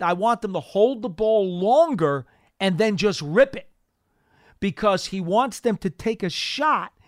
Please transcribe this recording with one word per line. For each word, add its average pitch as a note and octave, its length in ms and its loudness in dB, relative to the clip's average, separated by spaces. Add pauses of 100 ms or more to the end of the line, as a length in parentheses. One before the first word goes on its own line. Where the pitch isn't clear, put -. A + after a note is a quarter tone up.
I F3 100 0
want A3 300 0
them G3+ 100 -6
to E3+ 80 -4
hold A3 400 0
the A#3 80 -6
ball G#3 400 0
longer F3+ 800 2 (340)
and F#3+ 160 0
then G#3+ 220 2
just G3 240 0
rip G3+ 340 4
it - 140 -16 (880)
because G3 460 0
he F#3+ 140 -8
wants G#3 400 -2
them A3 180 0
to F#3+ 120 -6
take - 320 -6
a F3 80 -4
shot C4+ 600 -4 (160)